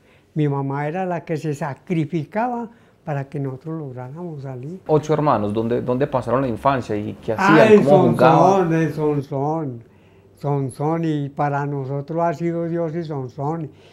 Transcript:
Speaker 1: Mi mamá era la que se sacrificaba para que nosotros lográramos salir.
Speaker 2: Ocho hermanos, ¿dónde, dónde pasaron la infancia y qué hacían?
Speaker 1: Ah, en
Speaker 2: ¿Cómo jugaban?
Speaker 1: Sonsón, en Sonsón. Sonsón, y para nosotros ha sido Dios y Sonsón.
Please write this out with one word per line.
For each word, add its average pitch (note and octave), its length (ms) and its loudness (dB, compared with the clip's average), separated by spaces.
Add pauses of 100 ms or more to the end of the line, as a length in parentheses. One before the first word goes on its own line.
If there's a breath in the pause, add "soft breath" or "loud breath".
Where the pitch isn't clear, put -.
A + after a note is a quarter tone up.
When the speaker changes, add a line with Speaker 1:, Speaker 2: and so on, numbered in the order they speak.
(360 soft breath)
Speaker 1:
Mi D3+ 120 0
mamá C#3 400 -2
era F#3 180 -4
la E3+ 200 -6
que E3 120 -4
se D3+ 160 -4
sacrificaba E3+ 1160 -4 (340 soft breath)
para C#3 260 -6
que D3+ 100 -8
nosotros C#3 400 -8
lográramos C#3+ 640 -12
salir. C#3 440 -12
Speaker 2:
Ocho D3+ 260 2
hermanos, B2+ 400 2
¿dónde, A#2 280 -2
dónde B2+ 260 -2
pasaron B2 340 0
la C3+ 60 -2
infancia A#2 480 -2
y G#2 180 -6
qué - 200 -6
hacían? G3 240 4
Speaker 1:
Ah, A3 160 8
en G3 100 8
Speaker 2:
¿Cómo D3 280 6
jugaban? E3+ 580 6
Speaker 1:
Sonsón, D#3+ 40 2
en D#3+ 200 0
Sonsón. D3 920 -4 (520 soft breath)
Sonsón, C#3+ 680 -2
y D3 240 -2
para C#3+ 360 -2
nosotros C#3+ 560 -6
ha E3+ 120 0
sido E3+ 320 -4
Dios E3 300 -4
y E3+ 80 -6
Sonsón. D3 680 -6 (220 soft breath)